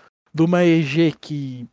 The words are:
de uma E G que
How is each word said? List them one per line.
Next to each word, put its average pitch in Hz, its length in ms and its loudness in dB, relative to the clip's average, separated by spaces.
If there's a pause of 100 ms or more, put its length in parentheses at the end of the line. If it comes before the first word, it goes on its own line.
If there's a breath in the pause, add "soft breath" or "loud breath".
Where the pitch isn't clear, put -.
(320 soft breath)
de 156 120 0
uma 175 200 2
E 165 200 4
G 151 280 0
que 131 600 -10